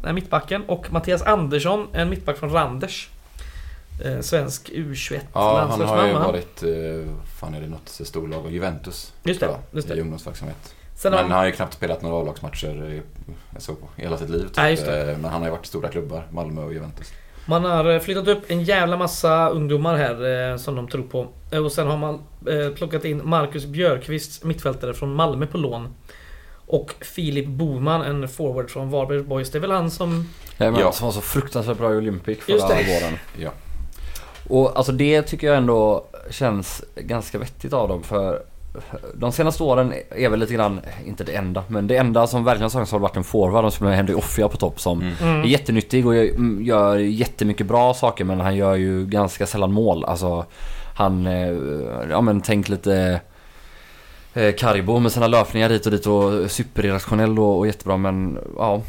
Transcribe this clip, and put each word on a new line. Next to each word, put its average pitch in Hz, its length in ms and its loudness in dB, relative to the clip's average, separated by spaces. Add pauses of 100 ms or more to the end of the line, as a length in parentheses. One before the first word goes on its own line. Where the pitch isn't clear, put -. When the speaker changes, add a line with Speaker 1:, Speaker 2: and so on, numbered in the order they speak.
Speaker 1:
den 160 120 -4
mittbacken, 190 520 -2
och - 260 -4
Mattias 170 300 0
Andersson, 180 680 0
en 170 180 0
mittback 170 260 -4
från 147 140 -6
Randers. 151 580 -2 (960)
Eh, 131 160 -4
svensk 135 520 -4
U 147 220 -6
tjugoett 135 380 -8
Speaker 2:
Ja, 107 260 4
han 107 100 2
Speaker 1:
landslagsman, 107 300 2
Speaker 2:
har 104 80 6
ju 101 60 4
Speaker 1:
va? 98 140 2
Speaker 2:
varit, 87 360 -4
eh, 80 500 -4 (280)
fan, 78 140 -8
är 76 60 -10
det 76 80 -10
något 80 200 -14
storlag? 78 640 -10
Juventus, 87 600 -8 (100)
Speaker 1:
Just 180 180 -2
det, - 60 0
Speaker 2:
tror - 120 -4 (120)
jag, 151 60 -10
Speaker 1:
just 151 120 -6
det. - 60 -4
Speaker 2:
i 113 60 -4
ungdomsverksamhet. 78 760 -10 (200)
Speaker 1:
Sen - 160 0
Speaker 2:
Men 92 80 4
Speaker 1:
har 90 100 2
Speaker 2:
han 90 100 4
har 92 80 6
ju 90 60 2
knappt - 220 -6
spelat 82 280 -4
några 85 200 -2
A-lagsmatcher 76 680 -8
i, 76 120 -10 (500)
jag - 100 -14
såg 78 180 -10
på, 73 60 -16 (100)
i - 60 -14
hela 82 160 -4
sitt 80 120 -8
liv, 82 120 0
typ. - 140 -8
Speaker 1:
Ja, 151 140 2
just 78 160 -2
det. - 240 -2
Speaker 2:
Eh, 76 80 -4
men 80 120 -6
han 82 100 -4
har 85 80 -2
ju - 20 -4
varit 80 140 -6
i - 40 -16
stora 76 200 -6
klubbar, 82 420 -8
Malmö 78 320 -8
och 76 120 -8
Juventus. 78 380 -12 (340)
Speaker 1:
Man 170 180 2
har, 170 280 2
eh, 165 80 4
flyttat 190 280 -4
upp 202 220 2
en 170 140 0
jävla 180 320 2
massa 165 520 2
ungdomar 151 480 2
här, 127 560 0
eh, 127 40 -4
som 131 180 -6
de 123 140 -6
tror 131 140 -4
på. 123 240 -4 (240)
Eh, 156 140 0
och 143 80 -2
sen 156 140 0
har 151 100 0
man, 151 240 -4 (280)
eh, 147 260 0
plockat 151 300 -4
in 151 200 -2
Marcus 147 420 0
Björkqvists 147 800 -2
mittfältare 131 500 -4
från 139 200 -4
Malmö 147 320 0
på - 120 -4
lån. 120 300 -4 (800)
Och - 340 -2
Filip 143 480 -4
Boman, 147 540 0
en 139 260 -4
forward 127 420 -4
från 135 200 -8
Varbergs 139 360 -2
Boys. 131 240 -4
Det 151 80 -2
är - 20 -6
väl 190 100 -2
han 175 200 0
som 170 380 -2 (280)
Speaker 3:
Ja, 110 140 2
men 113 100 4
Speaker 2:
Ja. 92 120 4
Speaker 3:
som 117 120 -4
var 117 80 0
så 101 80 -4
fruktansvärt 120 580 -2
bra 113 160 2
i - 20 2
Olympic 107 420 -2
förra - 160 0
Speaker 1:
Just 98 140 4
det. 95 60 6
Speaker 3:
våren. 85 440 0 (200)
Speaker 2:
Ja. 78 120 -6 (960)
Speaker 3:
Och 131 280 4
alltså, 131 160 2
det 147 300 4
tycker 151 240 -4
jag 143 100 6
ändå 113 480 4 (260)
känns 104 540 -2 (120)
ganska 113 420 -4
vettigt 123 340 -8
av 117 160 2
dem, 90 140 -2
för 98 400 -2 (720)
de 123 180 -2
senaste 160 300 2
åren 127 320 4 (160)
är 120 180 2
väl 110 120 2
lite 113 140 0
grann, 104 260 2 (260)
inte 95 180 -8
det 76 80 -6
enda, 95 360 -2
men 104 180 0
det 127 100 4
enda 117 300 6
som 120 180 0
verkligen 110 260 2
saknas 117 220 -2
har 104 60 2
varit 98 180 2
en 90 80 0
forward. 107 400 4
De 107 60 4
spelar 98 200 2
med 95 60 4
Henry 98 180 2
Offia - 340 2
på - 80 -4
topp, - 240 -2
som 87 200 0
Speaker 2:
Mm. 90 120 -2 (100)
Speaker 1:
Mm. 165 180 4
Speaker 3:
är 151 40 2
jättenyttig 127 640 4
och 117 100 6
gör, 113 440 4
gör 104 360 4
jättemycket 104 720 2
bra 120 280 6
saker, 117 300 2
men 92 160 0
han 95 160 2
gör 98 180 4
ju 95 320 2
ganska 101 400 0
sällan 98 260 0
mål. 101 320 4
Alltså, 87 400 0 (500)
han, 92 320 2
eh, 90 280 0 (560)
ja, 90 100 2
men 104 200 4
tänk 101 280 0
lite, 92 520 2 (1120)
eh, 104 200 4
Karibo 107 440 4
med 120 140 4
sina 117 140 4
löpningar 113 440 4
hit 110 160 2
och 104 60 2
dit 101 140 2
och 101 440 4
superirrationell 107 880 2
och, 104 200 6
och 101 80 4
jättebra, 98 300 0
men 95 420 0 (180)
ja, 107 320 2